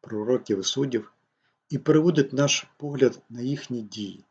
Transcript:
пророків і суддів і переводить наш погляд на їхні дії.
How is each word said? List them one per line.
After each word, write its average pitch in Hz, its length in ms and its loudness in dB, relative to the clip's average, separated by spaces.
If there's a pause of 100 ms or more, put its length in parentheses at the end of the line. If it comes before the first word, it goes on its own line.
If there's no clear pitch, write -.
пророків 110 580 -2
і 92 40 -6
суддів 127 500 -2 (560)
і 147 80 -4
переводить 156 560 4
наш 143 340 0 (100)
погляд 131 520 2
на 120 120 -12
їхні 127 400 -6
дії. 101 500 -12